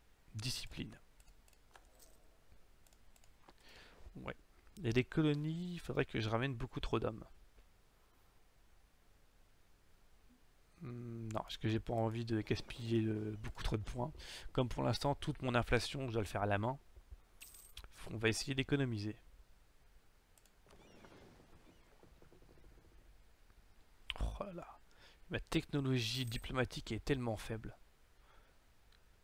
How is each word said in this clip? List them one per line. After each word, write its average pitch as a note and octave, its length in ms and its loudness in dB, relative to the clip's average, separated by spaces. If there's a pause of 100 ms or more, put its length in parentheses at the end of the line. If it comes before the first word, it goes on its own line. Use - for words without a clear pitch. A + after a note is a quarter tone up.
(360)
discipline. - 600 -6 (3250)
Ouais. B2+ 220 -6 (400)
Il F#3 80 -4
y A2+ 40 2
a A2+ 40 4
des B2 100 8
colonies, D#3+ 680 2
il E3+ 60 -6
faudrait - 260 2
que B2 160 0
je A2 80 2
ramène B2 260 2
beaucoup B2+ 240 -4
trop - 180 2
d'hommes. A2+ 280 -2 (3500)
Hmm, A#2+ 540 -8
non, A2 80 2
parce - 160 -8
que A2 100 2
j'ai A2 140 4
pas A#2+ 120 -2
envie A2+ 300 2
de A2+ 160 2
gaspiller, A2+ 640 2
euh, G#2+ 360 0
beaucoup - 240 -6
trop - 120 4
de G#2 80 2
points. B2 300 -2 (400)
Comme B2+ 160 4
pour C3+ 140 0
l'instant, C3+ 300 4
toute - 280 -2
mon B2+ 140 2
inflation, B2+ 520 4
je A2+ 60 -2
dois A2+ 80 2
le G2 60 0
faire G2+ 160 0
à - 20 4
la G2+ 120 6
main. B2 220 0 (1300)
On A#2+ 80 -4
va A2+ 120 6
essayer C3+ 260 0
d'économiser. B2 600 0 (4000)
Oh - 240 -4
là F#3+ 80 -10
là. - 260 -14 (500)
Ma C#3 120 -2
technologie C3 800 2
diplomatique A#2+ 720 -2
est G#2+ 100 -4
tellement B2 320 0
faible. A2 420 -6 (1500)